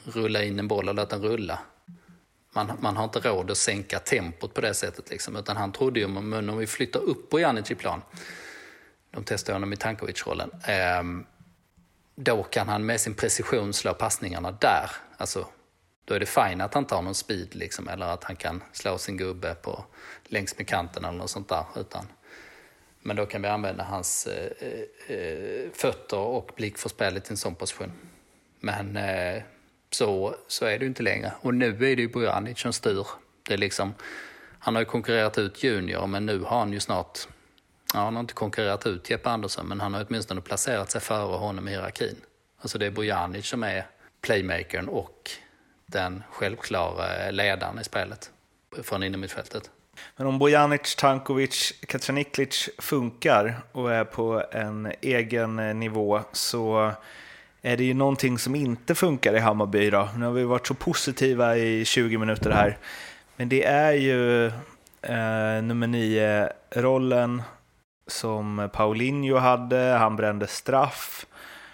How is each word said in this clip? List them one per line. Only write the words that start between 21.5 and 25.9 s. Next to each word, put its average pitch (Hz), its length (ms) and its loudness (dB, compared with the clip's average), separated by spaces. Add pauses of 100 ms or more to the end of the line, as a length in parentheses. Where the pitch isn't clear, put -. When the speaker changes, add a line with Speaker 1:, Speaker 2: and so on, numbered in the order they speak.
Speaker 1:
utan, 95 300 -8 (920)
men 104 160 -6
då 104 100 0
kan 104 160 -6
vi 101 60 -2
använda 98 360 -2
hans, 95 420 -4
eh, 107 880 -8
eh, 95 580 -6
fötter - 440 -2